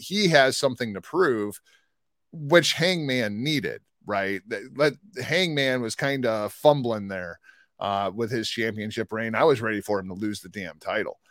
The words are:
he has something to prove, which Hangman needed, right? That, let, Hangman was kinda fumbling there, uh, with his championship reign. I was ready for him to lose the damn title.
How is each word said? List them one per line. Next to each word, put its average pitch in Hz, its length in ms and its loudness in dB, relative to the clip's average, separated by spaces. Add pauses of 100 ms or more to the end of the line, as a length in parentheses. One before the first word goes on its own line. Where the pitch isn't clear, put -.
he 196 280 0
has 139 280 6
something 123 380 -2
to 95 60 -8
prove, 117 600 -2 (720)
which 156 400 4
Hangman 131 720 0
needed, 113 360 -2 (240)
right? 98 440 -2
That, 113 280 -8
let, 143 180 2 (280)
Hangman 139 600 0
was 113 120 -6
kinda 123 540 -2
fumbling 120 580 2
there, 90 320 -8 (400)
uh, 98 340 -2
with 113 200 -4
his 113 180 -4
championship 110 600 -4
reign. 113 240 -4
I 131 80 4
was 139 180 4
ready 110 180 -2
for 104 200 0
him 92 80 -10
to 92 60 -10
lose 104 260 -4
the - 80 -18
damn 85 320 -12
title. 95 400 -4 (100)